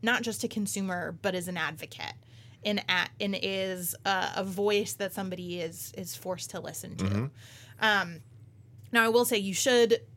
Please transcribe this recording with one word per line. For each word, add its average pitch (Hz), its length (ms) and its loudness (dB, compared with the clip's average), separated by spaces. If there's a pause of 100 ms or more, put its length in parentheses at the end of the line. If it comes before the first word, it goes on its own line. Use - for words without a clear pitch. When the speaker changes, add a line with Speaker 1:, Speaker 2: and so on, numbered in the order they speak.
Speaker 1:
not 233 220 2
just 226 200 -4
a 240 40 0
consumer, 185 720 -4
but 190 140 0
is 180 120 -2
an 180 100 -6
advocate, 156 560 -6 (500)
and 208 160 0 (100)
a-, 180 200 2 (120)
and 196 180 0
is 190 540 -2 (100)
a, 190 340 2
a 190 60 -2
voice 202 500 2
that 190 200 -4
somebody 180 480 -6
is, 165 340 -8
is 180 200 -8
forced - 360 -8
to 185 80 -8
listen - 360 -10
to. 95 100 -2
Speaker 2:
Mm-hmm. 101 200 0 (560)
Speaker 1:
Um, 185 400 2 (680)
now, 233 140 6
I 226 40 4
will 240 160 6
say 233 120 2
you 196 160 0
should 233 480 6 (160)